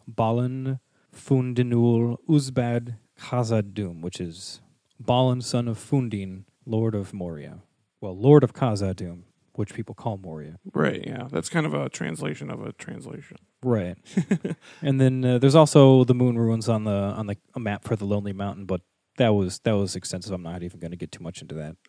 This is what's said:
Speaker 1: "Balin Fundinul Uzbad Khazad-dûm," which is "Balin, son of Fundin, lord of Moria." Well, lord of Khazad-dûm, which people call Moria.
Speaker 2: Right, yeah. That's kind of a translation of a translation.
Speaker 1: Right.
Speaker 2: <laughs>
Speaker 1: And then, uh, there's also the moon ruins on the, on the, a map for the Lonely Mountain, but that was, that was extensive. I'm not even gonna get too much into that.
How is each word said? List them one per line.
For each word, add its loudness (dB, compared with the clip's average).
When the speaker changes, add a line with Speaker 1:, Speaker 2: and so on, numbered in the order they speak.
Speaker 1:
"Balin -2
Fundinul 2
Uzbad 0
Khazad-dûm," -2
which -8
is -12
"Balin, -2
son -4
of -6
Fundin, -6
lord -2
of -6
Moria." -12
Well, -10
lord 8
of 0
Khazad-dûm, -4
which -6
people -12
call -8
Moria. -14
Speaker 2:
Right, -2
yeah. -10
That's -6
kind -2
of -4
a -4
translation -8
of -12
a -12
translation. -16
Speaker 1:
Right. 0
Speaker 2:
<laughs> -2
Speaker 1:
And 2
then, 4
uh, 4
there's 6
also 10
the 4
moon 2
ruins 0
on 2
the, -2
on -2
the, -4
a -8
map -6
for -2
the -4
Lonely -2
Mountain, -8
but -4
that 4
was, 2
that 0
was -2
extensive. -10
I'm -6
not -10
even -12
gonna -10
get -12
too -18
much -12
into -14
that. -12